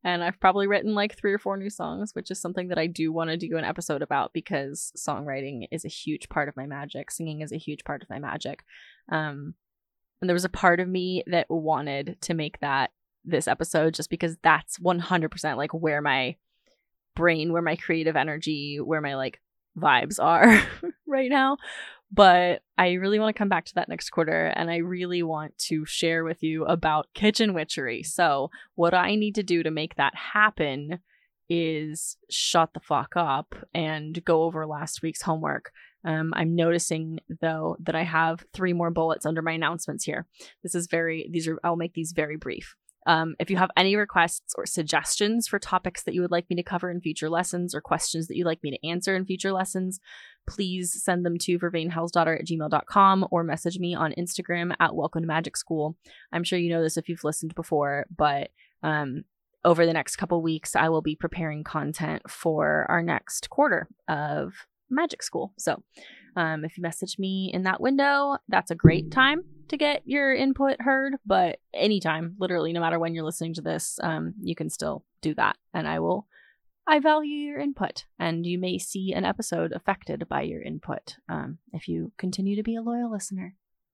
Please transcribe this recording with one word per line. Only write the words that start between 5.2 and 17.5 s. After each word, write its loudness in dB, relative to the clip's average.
is -8
a -10
huge -8
part -2
of -12
my -10
magic. -10
Singing -8
is -8
a -8
huge -10
part -8
of -20
my -10
magic. -8
Um, -4
and 0
there 4
was 2
a -2
part 4
of -2
me -2
that 2
wanted -2
to -4
make -4
that 0
this 2
episode 2
just -8
because -2
that's 4
one 2
hundred 0
percent, -4
like, -2
where 0
my 0
brain, 2